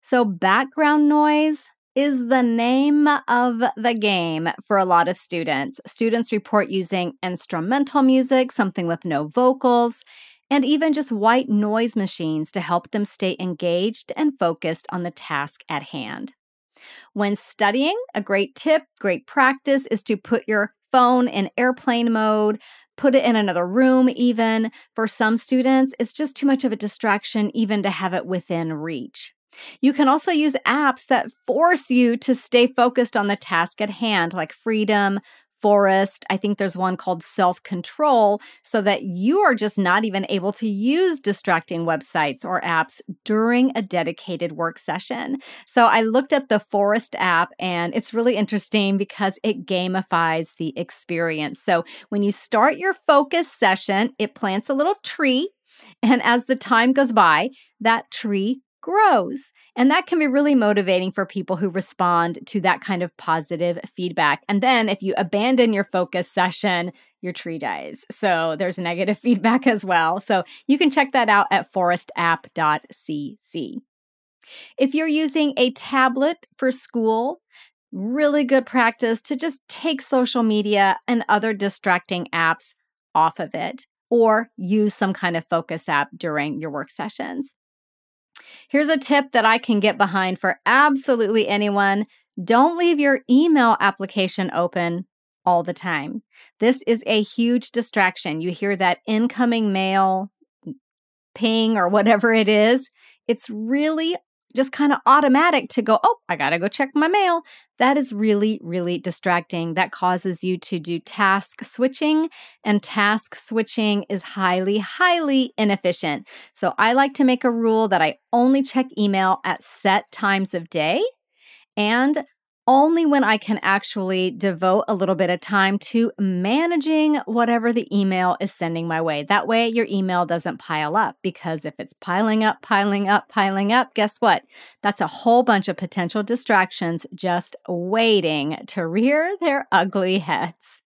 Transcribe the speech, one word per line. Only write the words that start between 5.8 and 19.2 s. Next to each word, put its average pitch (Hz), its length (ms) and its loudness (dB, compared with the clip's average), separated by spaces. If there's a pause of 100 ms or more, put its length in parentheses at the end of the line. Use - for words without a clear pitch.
Students 226 420 -2
report 208 380 0
using 180 520 -4
instrumental 190 800 -2
music, 262 520 2
something 190 340 -2
with 165 180 -4
no 151 220 -2
vocals, 247 760 2 (440)
and 277 160 2
even 302 280 2
just 277 180 -2
white 233 380 2
noise 214 480 0
machines 160 560 -4
to 190 80 -4
help 175 320 -4
them 208 120 -2
stay 185 360 -4
engaged 180 760 -4
and 302 220 -2
focused 165 540 -4
on 180 100 -6
the 175 80 -6
task - 580 -8
at 147 140 -6
hand. - 500 -12 (800)
When 202 220 -2
studying, 254 640 0 (180)
a 208 80 -4
great 202 320 -2
tip, 311 300 0 (160)
great 185 260 -4